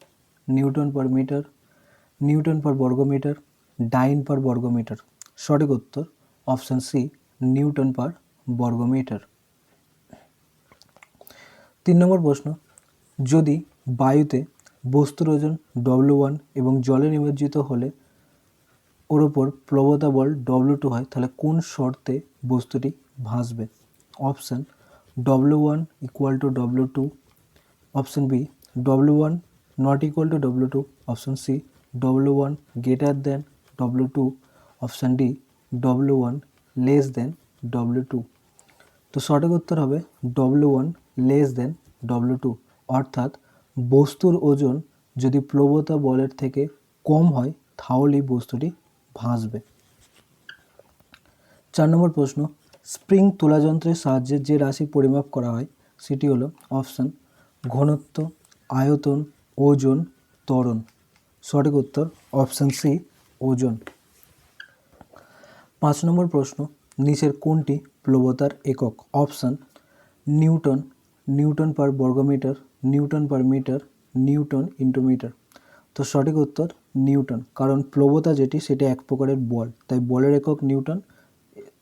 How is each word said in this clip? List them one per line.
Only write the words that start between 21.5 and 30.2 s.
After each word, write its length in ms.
শর্তে 420
বস্তুটি 380
ভাসবে? 380
অপশন 300
ডব্লিউ 480
ওয়ান 140
equal 340
to 60
ডব্লিউ 260
টু, 80
অপশন 320
বি 80
ডব্লিউ 320
ওয়ান 140
not 300
equal 240